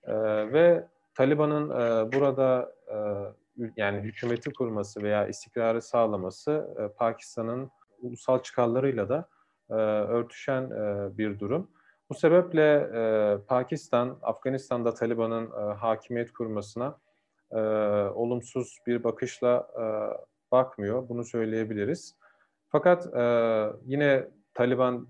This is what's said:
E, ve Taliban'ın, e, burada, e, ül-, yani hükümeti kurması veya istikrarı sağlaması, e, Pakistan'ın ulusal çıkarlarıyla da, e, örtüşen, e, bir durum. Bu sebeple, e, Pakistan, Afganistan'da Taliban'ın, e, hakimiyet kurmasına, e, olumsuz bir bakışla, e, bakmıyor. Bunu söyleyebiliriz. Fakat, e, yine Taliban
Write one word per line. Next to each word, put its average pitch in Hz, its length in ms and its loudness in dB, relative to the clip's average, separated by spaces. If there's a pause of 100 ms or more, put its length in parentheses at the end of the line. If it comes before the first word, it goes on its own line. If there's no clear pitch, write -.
E, 110 100 -6 (400)
ve 170 340 6 (280)
Taliban'ın, 147 540 2
e, 117 420 0
burada, 131 640 2 (140)
e, 110 80 -8 (680)
ül-, 113 160 -8
yani 101 220 -2
hükümeti 117 540 -4
kurması 104 500 -4
veya 104 240 2
istikrarı 113 540 -2
sağlaması, 113 1000 -2
e, 107 80 -4
Pakistan'ın 117 840 -6 (280)
ulusal 123 440 -2
çıkarlarıyla 120 680 0
da, 151 180 -2 (420)
e, 113 40 -6
örtüşen, 110 880 -2
e, 101 540 -4
bir 104 220 -4
durum. 127 320 -4 (380)
Bu 143 40 -10
sebeple, 160 840 4
e, 107 420 2 (100)
Pakistan, 127 720 0
Afganistan'da 120 720 -2
Taliban'ın, 113 520 -2
e, 107 280 -6
hakimiyet 113 600 -4
kurmasına, 113 640 -6 (540)
e, 113 80 -2 (500)
olumsuz 120 680 -4 (100)
bir 120 160 0
bakışla, 123 720 0
e, 117 80 -4 (680)
bakmıyor. 123 580 0
Bunu 120 140 -6
söyleyebiliriz. 110 920 -4 (540)
Fakat, 175 460 4
e, 123 80 2 (640)
yine 139 420 2 (260)
Taliban 123 560 0